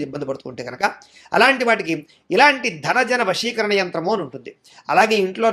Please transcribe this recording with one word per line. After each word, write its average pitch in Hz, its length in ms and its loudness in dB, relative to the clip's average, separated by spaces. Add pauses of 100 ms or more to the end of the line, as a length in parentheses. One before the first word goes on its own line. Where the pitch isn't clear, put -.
ఇబ్బంది 139 240 -8
పడుతూ 131 220 -8
ఉంటే 120 160 -10
కనుక 185 160 -10 (540)
అలాంటి 254 320 4
వాటికి 185 240 0 (420)
ఇలాంటి 262 340 4 (160)
ధనజన 240 440 0
వశీకరణ 214 520 -2
యంత్రము 175 340 -4
అని 180 100 -4
ఉంటుంది. 127 280 -16 (400)
అలాగే 214 220 4 (100)
ఇంట్లో 226 280 0